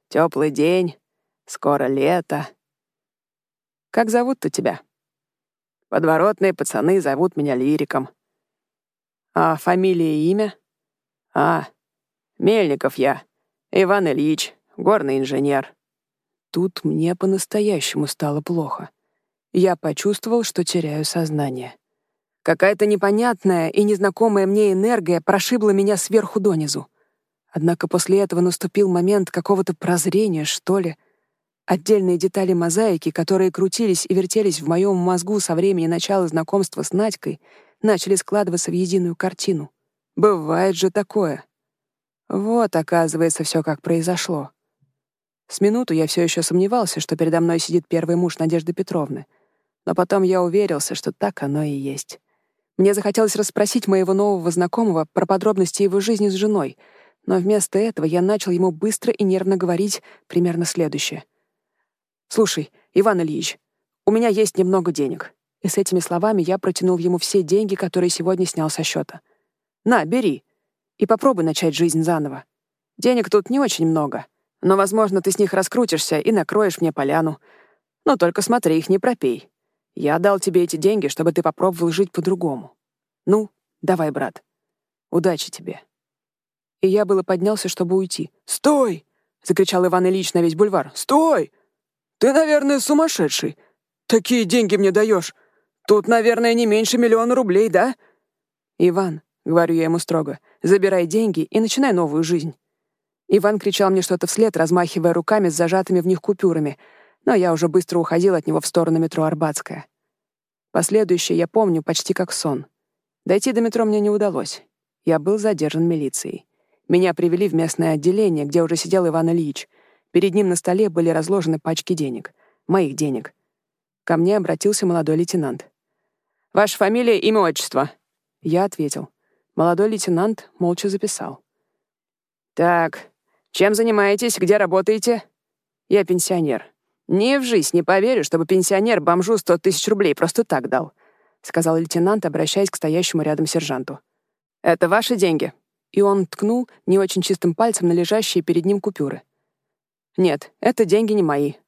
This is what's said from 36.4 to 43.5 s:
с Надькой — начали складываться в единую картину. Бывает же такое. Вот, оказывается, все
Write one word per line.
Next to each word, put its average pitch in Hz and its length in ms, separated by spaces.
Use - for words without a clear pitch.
с - 100
Надькой — 185 480
начали 196 340
складываться 180 560
в - 20
единую 175 420
картину. 185 560
Бывает 175 600
же 185 160
такое. 185 540
Вот, 214 460
оказывается, 165 680
все 156 200